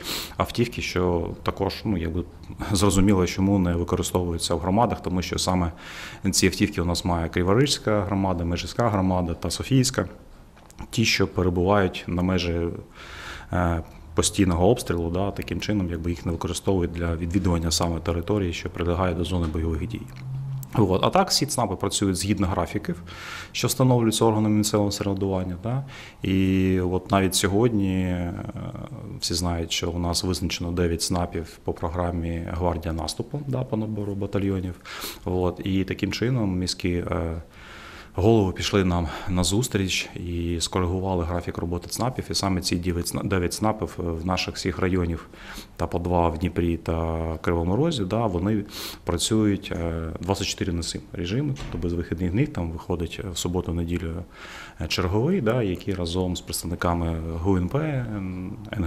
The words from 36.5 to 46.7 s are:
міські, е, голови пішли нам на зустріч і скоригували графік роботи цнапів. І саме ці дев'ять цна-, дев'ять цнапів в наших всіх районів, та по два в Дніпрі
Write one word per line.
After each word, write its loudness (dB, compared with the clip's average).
міські, 0
е, -2
голови 6
пішли 2
нам 2
на 2
зустріч 0
і -2
скоригували 0
графік -4
роботи -4
цнапів. -2
І -6
саме 2
ці 0
дев'ять 0
цна-, -4
дев'ять 0
цнапів -2
в -4
наших -2
всіх -2
районів, 0
та -2
по -2
два 4
в 0
Дніпрі 2